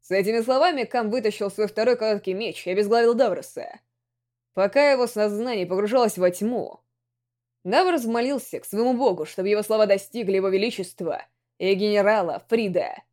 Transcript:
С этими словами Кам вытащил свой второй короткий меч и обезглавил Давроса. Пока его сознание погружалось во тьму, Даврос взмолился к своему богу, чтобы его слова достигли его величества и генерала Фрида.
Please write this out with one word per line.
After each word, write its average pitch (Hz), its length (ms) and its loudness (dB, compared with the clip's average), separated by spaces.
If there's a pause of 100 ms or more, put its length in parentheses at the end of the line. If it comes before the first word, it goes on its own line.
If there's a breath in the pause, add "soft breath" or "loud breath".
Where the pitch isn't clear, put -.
С - 40 -6
этими 202 300 2
словами 262 440 2
Кам 226 240 -2
вытащил 214 420 -2
свой 214 160 -2
второй 233 300 0
короткий 208 360 -2
меч 196 320 -8
и 180 60 -4
обезглавил 226 420 2
Давроса. - 680 -2 (720)
Пока 277 380 4
его 247 140 4
сознание 214 600 -2
погружалось 208 520 2
во 180 140 4
тьму, 214 480 -4 (840)
Даврос 320 360 2
взмолился 233 600 -4
к - 40 -20
своему 240 280 0
богу, 208 320 0
чтобы 190 240 -6
его 208 140 0
слова 214 220 2
достигли 196 520 0
его 190 100 0
величества 190 760 -4 (320)
и 190 160 0
генерала 202 760 2
Фрида. 196 640 -2